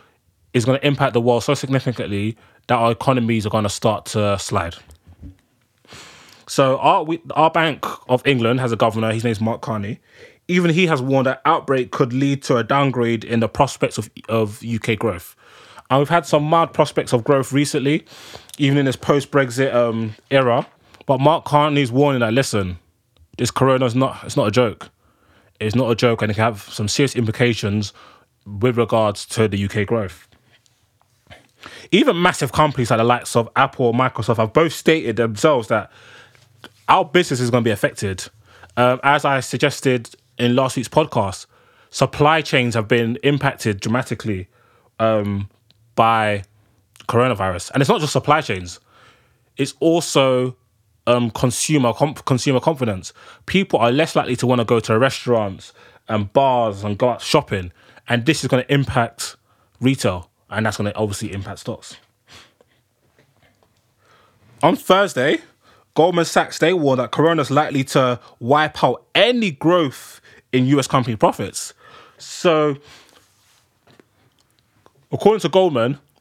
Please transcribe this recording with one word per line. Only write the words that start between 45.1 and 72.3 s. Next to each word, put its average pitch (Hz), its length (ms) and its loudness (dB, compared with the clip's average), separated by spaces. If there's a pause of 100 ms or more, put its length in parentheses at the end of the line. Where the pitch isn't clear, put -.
by 110 480 2 (680)
coronavirus. 98 600 0
And 135 100 -2
it's 139 80 2
not 214 120 2
just 147 120 -4
supply 147 280 2
chains. 90 400 -10 (760)
It's 139 220 -4
also, 135 800 2 (500)
um, 120 240 2
consumer 127 600 0
com-, 143 220 -2
consumer 131 460 0
confidence. 120 520 -2 (340)
People - 320 0
are 117 140 4
less 156 240 0
likely 135 200 0
to 123 100 -2
wanna 123 180 2
go 117 160 2
to 110 180 0
restaurants 117 760 -2 (360)
and 104 240 -2
bars 120 500 2
and 104 160 -6
go 127 120 2
out 113 120 -6
shopping. 95 500 -2 (360)
And 120 180 0
this 151 160 0
is 131 60 -4
gonna 127 200 0
impact - 680 -2 (440)
retail, 117 480 -2 (220)
and 107 160 -2
that's 104 100 -4
gonna 101 200 -4
obviously 104 360 -6
impact 98 280 -12
stocks. - 360 -14 (2750)
On 170 120 4
Thursday, 185 640 2 (560)
Goldman 170 300 2
Sachs, - 340 -2
they 160 140 2
warned 139 280 2
that 117 120 -4
corona's 151 400 0
likely 143 320 0
to 127 340 2 (220)
wipe 147 420 0
out 127 220 0 (100)
any 220 380 2
growth 160 680 -2 (320)
in 127 140 2
U 139 140 4
S 127 80 -4
company 127 260 0
profits. - 580 -2 (460)
So, 151 580 0 (2250)